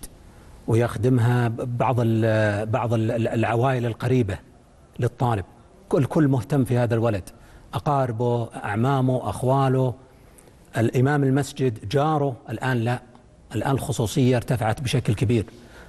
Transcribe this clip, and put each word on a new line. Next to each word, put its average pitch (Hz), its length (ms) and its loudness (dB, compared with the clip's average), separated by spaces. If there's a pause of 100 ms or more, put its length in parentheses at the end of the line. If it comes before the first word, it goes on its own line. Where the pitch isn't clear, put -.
(680)
ويخدمها 120 880 2
بعض 120 420 -2
ال-، 110 640 2
بعض 113 280 0
ال-، 113 160 0
ال-، 117 180 -2
العوائل 117 580 0
القريبة 117 520 0 (600)
للطالب، 117 460 -2 (440)
كل، 170 160 2
كل 151 240 2
مهتم 135 360 0
في 123 140 0
هذا 120 160 0
الولد، 110 280 0 (520)
أقاربه، 120 840 -2
أعمامه، 127 760 0
أخواله، 131 640 0 (840)
الإمام 135 460 2
المسجد، 131 640 -2
جاره. 143 480 0 (140)
الآن 127 260 -2
لا، 120 220 -2 (560)
الآن - 160 -2
الخصوصية 127 640 0
ارتفعت 110 440 -2
بشكل 120 340 0
كبير، 113 320 0 (420)